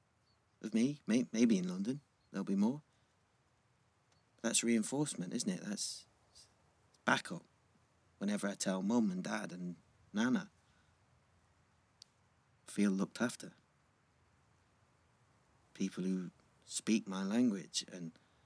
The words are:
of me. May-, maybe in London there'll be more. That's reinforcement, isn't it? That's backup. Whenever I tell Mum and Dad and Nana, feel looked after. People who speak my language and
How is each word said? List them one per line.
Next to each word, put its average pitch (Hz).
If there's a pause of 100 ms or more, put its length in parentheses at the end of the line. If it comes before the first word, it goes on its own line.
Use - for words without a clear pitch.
(640)
of 110
me. 131
May-, 110
maybe 113
in 90
London 101 (300)
there'll 95
be 98
more. 117 (1600)
That's 117
reinforcement, 117
isn't 117
it? 90
That's - (1000)
backup. - (760)
Whenever 101
I 101
tell 95
Mum 107
and 92
Dad 104
and 87 (380)
Nana, 110 (2250)
feel 104
looked 95
after. 120 (2250)
People 95
who 92 (360)
speak -
my 95
language 104
and 85 (340)